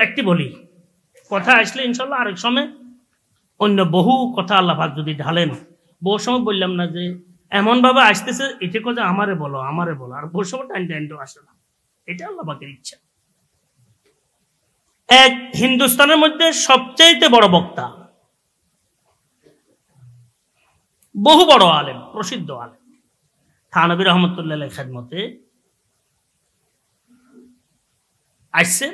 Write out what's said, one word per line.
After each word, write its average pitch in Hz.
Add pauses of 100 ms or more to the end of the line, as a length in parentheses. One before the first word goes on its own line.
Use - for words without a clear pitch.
একটি 240
বলি, 170 (640)
কথা 208
আসলে 240
ইনশাল্লাহ 254
আরেক 202
সময় 262 (920)
অন্য 202
বহু 190
কথা 196
আল্লাহ 175
পাক 160
যদি 151
ঢালেন। 156 (540)
বহু 202
সময় 247
বললাম 190
না 175
যে 180 (300)
এমনভাবে 247
আসতেছে, 247 (180)
এটা 180
কথা 233
আমারে 196
বলো, 143
আমারে 160
বলো, 127
আর 147
বহু 170
সময় 254
টাইম 185
টাইম 151
তো 151
আসে 135
না, - (520)
এটা 180
আল্লাহ 359
পাকের 143
ইচ্ছা। - (2000)
এক 254
হিন্দুস্তানের 262
মধ্যে 311
সবচাইতে 311
বড় 226
বক্তা, 165 (3000)
বহু 302
বড় 247
আলেম, 143 (100)
প্রসিদ্ধ 185
আলেম, - (720)
থানভী 175
রহমতুল্লাহ 170
খেদমতে 135 (3000)
আসছে 180